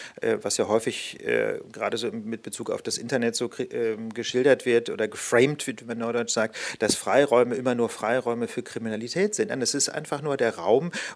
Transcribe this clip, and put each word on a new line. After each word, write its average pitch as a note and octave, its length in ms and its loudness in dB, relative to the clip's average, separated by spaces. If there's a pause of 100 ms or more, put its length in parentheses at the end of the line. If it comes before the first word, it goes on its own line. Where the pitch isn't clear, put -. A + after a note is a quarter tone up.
(200)
äh, G#2+ 220 2
was G2+ 140 -2
ja G#2 100 0
häufig, - 580 -2
äh, A2 360 0 (100)
gerade G#2+ 280 -4
so G#2+ 120 -2
mit A2 320 -8
Bezug - 260 -10
auf - 140 -4
das - 160 -4
Internet A#2+ 380 0
so A#2+ 120 -2
kri-, B2+ 240 -8
ähm, A2+ 400 -2
geschildert B2+ 540 2
wird A#2 240 4
oder G#2+ 160 -2
geframed C3 600 2
wird, A2+ 140 -10
wie - 20 -20
man A#2 140 -8
neudeutsch A#2 340 -2
sagt, G#2+ 240 0 (240)
dass G#2+ 160 2
Freiräume B2 580 6
immer B2+ 220 0
nur A#2 140 2
Freiräume A#2+ 580 0
für - 160 -6
Kriminalität A#2 720 -4
sind. G#2+ 140 0
Nein, C3 120 -4
es - 120 -2
ist C#3 140 0
einfach D3+ 320 -6
nur C#3+ 160 -2
der A#2 200 2
Raum, A#2 340 4 (260)